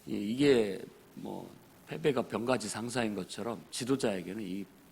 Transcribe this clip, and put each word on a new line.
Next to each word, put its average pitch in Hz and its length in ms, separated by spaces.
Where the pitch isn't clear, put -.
이, 123 100
이게 113 640
뭐 92 380
패배가 151 360
병가지 113 460
상사인 113 460
것처럼 101 560
지도자에게는 110 720
이 95 220